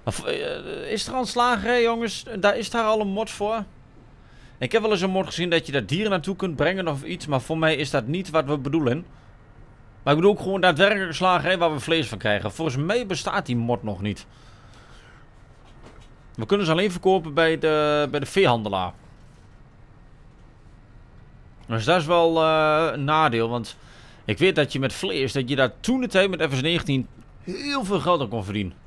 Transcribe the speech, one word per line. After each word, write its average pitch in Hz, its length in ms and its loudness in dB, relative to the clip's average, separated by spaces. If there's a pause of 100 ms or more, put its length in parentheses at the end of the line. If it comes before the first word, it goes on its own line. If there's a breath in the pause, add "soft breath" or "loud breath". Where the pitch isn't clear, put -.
Of, - 200 -4
eh, - 680 -6
is 208 140 -4
er 233 80 -10
al 254 60 0
een 233 60 -2
slagerij, 240 560 0
jongens? 233 420 -2 (140)
Daar 202 180 4
is 214 140 -6
daar 233 140 -2
al 214 160 2
een 208 80 -2
mod 190 220 -4
voor? 208 340 -4 (960 soft breath)
Ik 127 140 -2
heb 220 100 4
wel 220 80 0
eens 190 100 2
een 190 100 0
mod 185 160 0
gezien 175 240 -2
dat 160 160 2
je 135 60 -8
daar 127 140 0
dieren 202 240 0
naartoe 190 260 -2
kunt 180 200 -4
brengen 175 320 0
of 139 140 -4
iets, 170 240 -8
maar 139 140 0
voor 160 180 -4
mij 160 180 4
is 139 140 -2
dat 127 160 -2
niet 170 240 -4
wat 156 140 2
we 147 140 -2
bedoelen. 139 480 0 (960 soft breath)
Maar 143 120 2
ik 156 60 2
bedoel 202 160 6
ook - 60 -12
gewoon 196 180 -2
daadwerkelijk 185 480 4
een 156 60 -6
slagerij 180 440 2
waar 165 140 2
we 143 80 -4
vlees 156 280 0
van 104 100 -8
krijgen. 104 340 0
Volgens 151 240 -4
mij 202 300 0
bestaat 185 400 -4
die 123 100 -2
mod 117 260 -2
nog 98 180 -8
niet. 101 260 -4 (2000 loud breath)
We 110 120 -8
kunnen 202 200 2
ze 160 60 2
alleen 185 180 2
verkopen 175 440 0
bij 160 240 4
de, 151 520 2
bij 147 100 -2
de 147 60 -4
veehandelaar. 107 680 2 (2750)
Dus 113 180 -2
dat 170 160 4
is 147 60 -4
wel, 165 360 4
eh, 156 500 2
een 143 120 -4
nadeel, 139 440 2
want 120 280 -6 (480 loud breath)
ik 104 140 -2
weet 180 160 4
dat 143 180 0
je 147 60 -4
met 131 140 -2
vlees, 156 400 -4
dat 127 160 -2
je 139 80 -2
daar 131 240 0
toen 254 200 0
de 240 80 -2
tijd 196 220 2
met 180 120 -4
F 139 140 -2
S 127 60 0
negentien 147 460 -2 (320)
heel 277 440 -6
veel 185 160 0
geld 170 200 2
aan 120 80 -2
kon 104 160 -4
verdienen. 101 300 -4 (120)